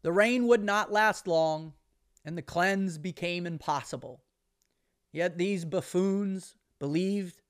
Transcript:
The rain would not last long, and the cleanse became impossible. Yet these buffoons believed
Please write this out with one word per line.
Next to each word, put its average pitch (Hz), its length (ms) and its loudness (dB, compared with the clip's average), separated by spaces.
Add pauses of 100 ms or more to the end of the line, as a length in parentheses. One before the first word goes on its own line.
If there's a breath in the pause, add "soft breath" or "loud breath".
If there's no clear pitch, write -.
The 160 100 0
rain 233 360 4
would 233 160 6
not 208 280 0
last 214 360 2
long, 160 460 0 (520)
and 165 120 -8
the 160 40 -6
cleanse 185 560 0
became 175 480 -6
impossible. 139 760 -6 (880)
Yet 170 260 -2
these 180 280 0
buffoons 190 920 -2 (240)
believed 180 720 -2